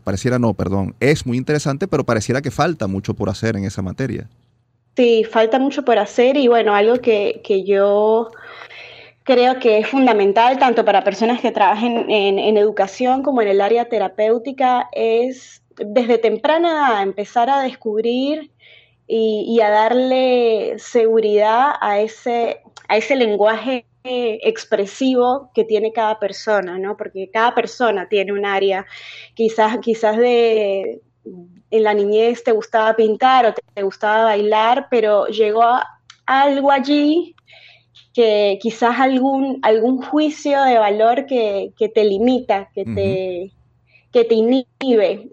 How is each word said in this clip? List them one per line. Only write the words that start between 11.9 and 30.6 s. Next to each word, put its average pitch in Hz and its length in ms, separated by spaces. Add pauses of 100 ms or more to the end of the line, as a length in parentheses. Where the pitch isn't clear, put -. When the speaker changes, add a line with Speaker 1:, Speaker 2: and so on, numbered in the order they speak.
Speaker 2:
en, 196 280
en 214 200
educación 214 640
como 262 180
en 208 60
el 196 140
área 226 260
terapéutica 233 1040
es 233 720 (160)
desde 226 400
temprana 240 520
edad 269 320
empezar 202 480
a 277 120
descubrir 254 880 (560)
y, 220 400
y 226 140
a 208 80
darle 240 1080
seguridad 220 1000
a 208 220
ese, 233 580 (300)
a 208 80
ese 220 180
lenguaje, 220 720 (180)
eh, 247 380
expresivo 247 1120
que 220 100
tiene 220 300
cada 220 240
persona, 196 640
¿no? 196 180
Porque 190 340
cada 233 220
persona 220 560
tiene 196 240
un 202 140
área, 196 400 (480)
quizás, 220 420
quizás 220 400
de, 226 840 (680)